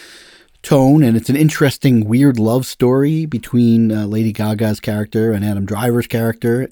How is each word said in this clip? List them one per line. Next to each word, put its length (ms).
tone," 400
and 120
it's 140
an 80
interesting, 680
weird 320
love 260
story 600
between, 680
uh, 140
Lady 260
Gaga's 480
character 500
and 140
Adam 220
Driver's 400
character, 640